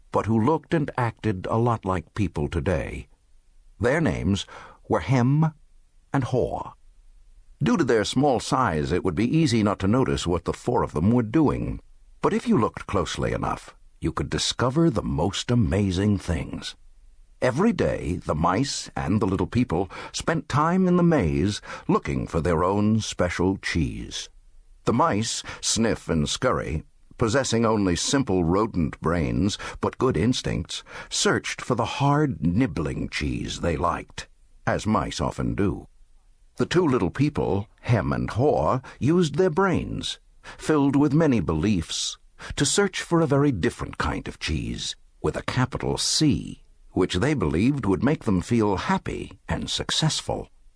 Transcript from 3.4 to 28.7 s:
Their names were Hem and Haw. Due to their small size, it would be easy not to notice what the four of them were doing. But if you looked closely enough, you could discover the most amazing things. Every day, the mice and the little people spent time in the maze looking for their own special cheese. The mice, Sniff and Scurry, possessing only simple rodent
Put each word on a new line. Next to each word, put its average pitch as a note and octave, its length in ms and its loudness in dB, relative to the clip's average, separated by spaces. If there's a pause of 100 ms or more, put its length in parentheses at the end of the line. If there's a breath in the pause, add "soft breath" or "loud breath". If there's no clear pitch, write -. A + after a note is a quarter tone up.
Their C3 220 2
names F#2 440 0 (440 loud breath)
were G#2 120 2
Hem C#3 520 2 (600)
and C#3 120 0
Haw. G2 480 -2 (880)
Due A#3 160 2
to D#3+ 60 2
their A#2 200 4
small C3 360 2
size, E2 520 0
it F2 120 0
would F2+ 100 0
be A#2+ 240 2
easy A#2+ 240 2
not G2+ 160 2
to F#2+ 100 0
notice G#2 380 2
what E2+ 180 0
the - 80 -2
four B2 300 -2
of D2 100 -2
them E2+ 180 2
were B2 120 4
doing. G#2+ 580 0 (400)
But D#3 140 2
if A3+ 120 -4
you G#3+ 120 4
looked - 280 -2
closely C2 460 -2
enough, - 420 -6 (260)
you D#2 120 -2
could - 160 -4
discover C#3+ 600 0
the G2+ 120 0
most E2 480 -2
amazing G2 680 2
things. D2 560 -6 (680)
Every D3+ 320 2
day, D#2+ 440 -2
the E2+ 180 -4
mice F#2 600 0
and D#2+ 240 0
the G2+ 80 2
little F#2 200 0
people G2 440 0 (220 loud breath)
spent - 340 -4
time E3+ 400 2
in F3+ 120 4
the F3 40 4
maze G2+ 600 2 (260 loud breath)
looking C2+ 380 -2
for E2 160 -2
their E2 200 2
own G#2 380 2
special F#2 560 0
cheese. - 720 -4 (560)
The B2 80 0
mice, A#2 500 0 (200 loud breath)
Sniff G#2 480 -2
and D2+ 180 0
Scurry, D2+ 540 -2 (340)
possessing A#2 480 2
only G#2 320 2
simple G2+ 480 0
rodent F2 560 0